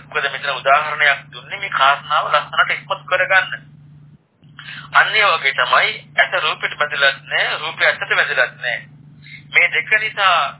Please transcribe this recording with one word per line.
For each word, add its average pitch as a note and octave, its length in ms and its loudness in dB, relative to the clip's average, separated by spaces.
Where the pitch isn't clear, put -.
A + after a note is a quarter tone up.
මොකද D3 240 -4
මෙතන C3+ 240 -6
උදාහරණයක් C#3+ 760 2
දුන්නේ D#3+ 300 -14
මේ G3 120 -8
කාරණාව C#3 580 2
ලස්සනට D#3+ 440 0
ඉස්මතු - 320 -8
කරගන්න. F#3+ 600 0
අන්න D#3+ 220 4
ඒ G#3 140 2
වගේ C#3 280 2
තමයි C3+ 360 2
ඇට C#3 260 0
රූපෙට E3+ 380 -4
බැඳිලත් C#3+ 460 0
නැහැ, F3+ 360 -2
රූපය D#3 260 -4
ඇටට - 260 0
බැඳිලත් C#3+ 460 0
නැහැ. A#2+ 240 -4
මේ E3 220 2
දෙක D#3 280 -4
නිසා G#3 420 0